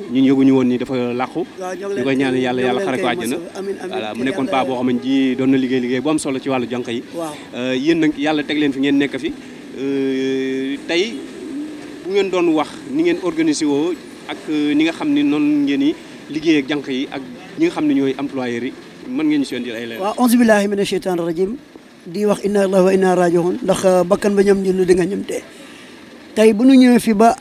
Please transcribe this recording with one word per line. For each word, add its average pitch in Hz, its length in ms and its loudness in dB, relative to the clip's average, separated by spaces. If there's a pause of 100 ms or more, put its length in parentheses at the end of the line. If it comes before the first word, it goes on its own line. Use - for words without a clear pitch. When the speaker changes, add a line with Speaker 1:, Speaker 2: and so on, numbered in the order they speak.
(140)
Speaker 1:
ñun 135 100 4
yëguñu 135 300 6
woon 131 140 4
ni 123 100 2
dafa 123 360 -4
làqu. 127 260 -4 (200)
Speaker 2:
Waaw, 185 160 -10
ñoo 196 140 -10
ngi 202 80 -6
Speaker 1:
Ñu 127 60 -4
koy 135 120 0
Speaker 2:
leen 131 40 0
Speaker 1:
ñaan 131 160 0
Speaker 2:
di, 131 60 0
Speaker 1:
yàlla, 127 200 -2
Speaker 2:
ñoo 127 80 0
ngi 123 80 -2
Speaker 1:
yàlla - 20 -2
Speaker 2:
leen 120 60 -4
Speaker 1:
xare 131 120 -2
ko 127 100 -2
Speaker 2:
koy 120 80 0
Speaker 1:
àjjana. 117 220 -4
Speaker 2:
masawu. 170 200 -12
Amiin, 196 240 -6
amiin. 180 80 -10
Speaker 1:
Voilà, 110 240 -6
mu 113 60 -8
Speaker 2:
Te 123 100 -2
Speaker 1:
nekkoon 135 160 -2
Speaker 2:
yàlla - 140 -4
Speaker 1:
pa 131 60 0
boo 131 120 -4
xam 127 140 0
ne 120 100 0
ji 135 340 0
doon 131 140 0
na 135 80 4
liggéey 131 240 0
liggéey 123 200 -2
bu 143 80 -2
am 156 100 0
solo 135 200 -4
ci 127 100 -8
wàllu 127 200 -2
jànq 123 200 -6
yi. 117 140 -6 (120)
Speaker 2:
Waaw. 160 180 -10 (220)
Speaker 1:
Euh, 127 200 -4
yéen 156 240 0
nag, 151 160 2
yàlla 147 280 -2
teg 147 160 -4
leen 147 120 2
fi 131 80 -6
ngeen 139 200 2
nekk 139 180 -2
fi. 151 160 -6 (480)
Euh, 135 960 -2 (120)
tey 190 280 -2 (880)
bu - 80 -6
ngeen 196 160 2
doon 170 240 2
wax 147 160 0 (220)
ni 147 120 -2
ngeen 175 200 2
organisé 156 420 0
woo 147 280 0 (360)
ak, 147 80 -10 (140)
euh, 147 240 0
ni 151 80 4
nga 165 100 2
xam 151 160 -4
ni 147 140 2
noonu 147 420 2
ngeen 139 140 0
di 147 160 2 (340)
liggéey 151 300 2
ak 135 100 -4
jànq 143 180 -4
yi 135 240 -4
ak 139 100 -10 (360)
ñi 160 80 2
nga 175 60 0
xam 156 160 0
ne 143 80 4
ñooy 135 240 2
employeurs 127 460 -4
yi, 131 80 -8 (360)
mën 139 160 -2
ngeen 151 160 2
ñu 131 40 0
si 127 100 -8
indil 120 180 -6
ay 117 140 -8
leeral? 117 160 -10
Speaker 2:
Waaw, 208 160 -2
auzu 247 180 4
billahi 214 300 6
mina 202 180 0
sheytaani 180 360 -2
rajim. 180 340 -2 (500)
Di 190 200 -4
wax 202 200 0
inna 202 200 2
lillahi 190 200 4
wa 190 80 6
inna 185 220 4
rajiun, 175 480 2
ndax, 190 220 0
euh, 180 180 4
bakkan 196 320 2
ba 196 80 4
ñam 196 180 4
ñu 185 240 2
di 180 100 4
nga 185 100 2
ñam 196 180 -4
te. 185 180 -6 (920)
Tey 220 180 6
bu 208 100 0
ñu 269 140 8
ñëwee 247 220 8
fi 226 140 2
ba, 226 280 6